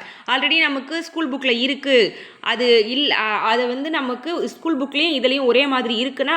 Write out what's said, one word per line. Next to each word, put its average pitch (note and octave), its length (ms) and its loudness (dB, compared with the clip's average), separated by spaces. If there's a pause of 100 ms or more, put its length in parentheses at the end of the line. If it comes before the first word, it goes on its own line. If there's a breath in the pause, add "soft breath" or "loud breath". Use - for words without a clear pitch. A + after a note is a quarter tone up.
(320 loud breath)
Already C#4 280 2
நமக்கு D4+ 440 -2
ஸ்கூல் D#4 300 -4
புக்ல B3+ 260 0
இருக்கு, C4+ 380 2 (440 loud breath)
அது A#3 460 4
இல்-, C4 240 0
அ, G3 120 2 (280)
அது A#3+ 160 2
வந்து C4 220 -4
நமக்கு C#4 600 -4
ஸ்கூல் D#4+ 320 -4
புக்லயும் D4 360 0
இதுலயும் C4 280 0
ஒரே B3 220 4
மாதிரி B3 380 0
இருக்குன்னா, C4+ 320 -2